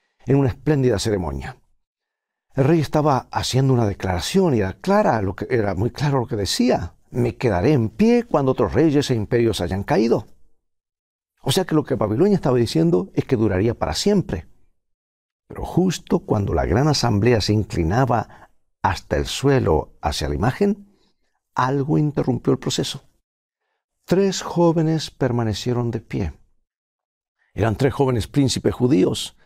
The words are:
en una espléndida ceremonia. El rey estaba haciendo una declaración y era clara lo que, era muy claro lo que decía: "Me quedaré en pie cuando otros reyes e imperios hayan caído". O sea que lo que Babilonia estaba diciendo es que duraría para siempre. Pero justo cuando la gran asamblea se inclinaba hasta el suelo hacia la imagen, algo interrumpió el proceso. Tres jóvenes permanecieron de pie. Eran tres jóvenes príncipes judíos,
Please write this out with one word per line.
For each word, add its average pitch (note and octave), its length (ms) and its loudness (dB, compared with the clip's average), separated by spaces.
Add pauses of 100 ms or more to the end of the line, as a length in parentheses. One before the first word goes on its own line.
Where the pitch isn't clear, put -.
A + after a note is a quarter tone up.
(260)
en C3+ 120 2
una C#3 120 2
espléndida C3 480 0
ceremonia. D2+ 600 -4 (960)
El C3+ 100 2
rey D#3+ 140 4
estaba D3 520 0
haciendo C3 420 0
una A#2+ 120 2
declaración G2+ 720 0
y A2 40 2
era F#2+ 140 -2
clara F#3+ 480 0
lo F#2+ 140 -2
que, - 140 -8
era G#2 260 0
muy G#2 160 -2
claro C#3 280 -2
lo A#2 80 -4
que B2 80 -6
decía: A2 600 -2 (140)
"Me A#2+ 260 -2
quedaré G#2+ 380 2
en A2+ 160 2
pie A#3 340 4
cuando C#3 300 0
otros G#2 200 0
reyes D3 360 4
e C3 60 0
imperios A2+ 460 0
hayan F#2 220 -4
caído". G3 440 0 (1120)
O C3 100 -4
sea F#3+ 140 0
que D#3+ 100 -2
lo D3+ 80 2
que - 120 -4
Babilonia A#2+ 400 2
estaba C3 220 2
diciendo E3 560 2
es - 120 -2
que - 100 -2
duraría G#2+ 380 0
para D#2 200 -4
siempre. F#3 540 -2 (1000)
Pero - 180 -12
justo F3 540 -2
cuando G2+ 340 -2
la E2 120 0
gran G#2+ 220 2
asamblea A#2 540 2
se - 100 -2
inclinaba G#2+ 1000 -2 (320)
hasta - 360 -2
el C#2+ 80 -2
suelo G#2 760 0
hacia D2+ 280 -4
la C#2+ 60 -4
imagen, C#3 520 -2 (680)
algo C#3 420 0
interrumpió C#3+ 560 0
el C3 60 -4
proceso. - 440 -6 (1000)
Tres F#3+ 360 0
jóvenes D#3+ 680 0
permanecieron A#2+ 800 -2
de A2+ 80 -4
pie. G2+ 340 -6 (1200)
Eran G#2 220 0
tres C3 180 0
jóvenes B2+ 340 0
príncipes B2+ 460 0
judíos, - 640 0 (100)